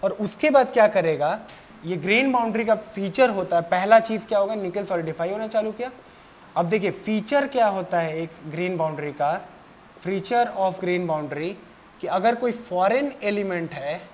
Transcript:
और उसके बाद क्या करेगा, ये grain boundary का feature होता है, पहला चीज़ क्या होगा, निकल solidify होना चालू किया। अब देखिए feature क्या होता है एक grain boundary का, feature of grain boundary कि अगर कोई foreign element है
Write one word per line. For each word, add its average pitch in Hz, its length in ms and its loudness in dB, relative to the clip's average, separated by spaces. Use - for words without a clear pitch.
और 196 80 0
उसके 214 380 0
बाद 269 240 6
क्या 214 140 6
करेगा, 165 520 0
ये 175 120 -4
grain 220 340 2
boundary 226 340 0
का 214 100 4
feature 214 540 0
होता 190 260 -2
है, 170 60 4
पहला 190 380 6
चीज़ 220 260 -4
क्या 208 140 0
होगा, 202 160 0
निकल 190 300 -4
solidify 170 460 -4
होना 220 160 -6
चालू 214 240 -2
किया। 240 200 -8
अब 175 80 2
देखिए 185 260 0
feature 220 560 0
क्या 240 200 2
होता 180 320 -2
है 160 180 -2
एक 165 140 -6
grain 175 300 -4
boundary 151 340 -4
का, 151 380 -2
feature 196 420 0
of 190 200 0
grain 180 280 0
boundary 151 460 -4
कि 170 60 -6
अगर 190 280 2
कोई 240 160 -2
foreign 226 640 0
element 196 500 -2
है 147 280 -6